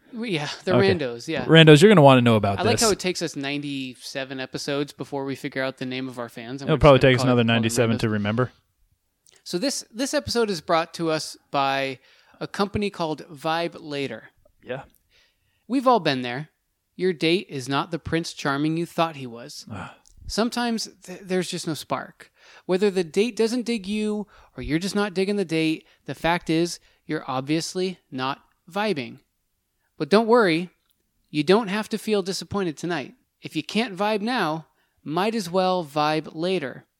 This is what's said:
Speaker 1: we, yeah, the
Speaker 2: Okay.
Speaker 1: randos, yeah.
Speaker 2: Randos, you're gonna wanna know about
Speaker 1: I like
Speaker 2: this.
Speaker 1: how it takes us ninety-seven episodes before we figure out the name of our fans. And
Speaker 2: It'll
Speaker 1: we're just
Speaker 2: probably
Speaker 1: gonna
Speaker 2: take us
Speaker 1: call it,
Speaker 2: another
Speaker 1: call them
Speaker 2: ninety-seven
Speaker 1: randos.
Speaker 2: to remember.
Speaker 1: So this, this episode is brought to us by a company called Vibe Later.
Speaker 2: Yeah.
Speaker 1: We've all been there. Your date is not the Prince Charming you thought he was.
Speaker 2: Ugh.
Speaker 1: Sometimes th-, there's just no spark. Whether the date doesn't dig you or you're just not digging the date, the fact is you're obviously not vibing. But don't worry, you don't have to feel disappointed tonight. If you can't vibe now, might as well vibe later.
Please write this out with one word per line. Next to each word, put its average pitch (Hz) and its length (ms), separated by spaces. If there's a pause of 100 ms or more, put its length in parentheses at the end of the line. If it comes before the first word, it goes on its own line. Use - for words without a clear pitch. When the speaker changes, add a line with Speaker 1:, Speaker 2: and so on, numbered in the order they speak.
(120)
Speaker 1:
we, 233 200
yeah, 147 160 (160)
the 185 100
Speaker 2:
Okay. - 200
Speaker 1:
randos, 139 340
yeah. 147 180
Speaker 2:
Randos, 156 340
you're 196 80
gonna 190 140
wanna 131 180
know 120 140
about 101 240
Speaker 1:
I - 40
like - 160
Speaker 2:
this. - 40
Speaker 1:
how 220 80
it 185 80
takes 180 240
us 156 140
ninety-seven 139 1040
episodes 143 520
before 139 320
we 135 120
figure 135 260
out 131 160
the 131 80
name 131 220
of 123 100
our 117 100
fans. 127 340
And 135 60
Speaker 2:
It'll 156 60
Speaker 1:
we're - 40
just - 20
Speaker 2:
probably 143 180
Speaker 1:
gonna 135 140
Speaker 2:
take 123 60
us 127 40
Speaker 1:
call 127 60
it, - 20
Speaker 2:
another 123 120
Speaker 1:
call 113 40
them 117 160
Speaker 2:
ninety-seven 117 340
Speaker 1:
randos. - 40
Speaker 2:
to 120 80
remember. 107 440 (920)
Speaker 1:
So - 140
this, 254 340
this 247 200
episode 233 380
is 170 100
brought 170 340
to 165 160
us 156 260 (160)
by 135 480 (400)
a 160 80
company 202 420
called 160 380
Vibe 165 520
Later. 139 500 (340)
Speaker 2:
Yeah. 127 180 (840)
Speaker 1:
We've 247 180
all 240 140
been 139 220
there. 123 260 (480)
Your 180 160
date 165 360
is 131 200
not 151 240
the 165 80
Prince 165 320
Charming 151 440
you 170 100
thought 165 300
he 135 100
was. 120 460
Speaker 2:
Ugh. 92 180 (360)
Speaker 1:
Sometimes 233 600 (160)
th-, 180 180
there's 185 280
just 175 160
no 160 80
spark. - 560 (360)
Whether 190 240
the 185 140
date 196 320
doesn't 226 300
dig 226 200
you 214 400 (300)
or 127 60
you're 135 180
just 190 140
not 208 200
digging 190 220
the 196 80
date, 160 420 (200)
the 139 80
fact 170 360
is 170 280 (280)
you're 156 220
obviously 156 680 (120)
not 131 300 (300)
vibing. 151 500 (760)
But 151 140
don't 220 180
worry, 185 420 (600)
you 151 120
don't 190 260
have 208 220
to 214 80
feel 208 240
disappointed 180 540
tonight. 160 380 (280)
If - 140
you 151 60
can't 208 340
vibe 208 260
now, 175 440 (360)
might 180 320
as 185 160
well 185 340
vibe 151 500
later. 156 520 (140)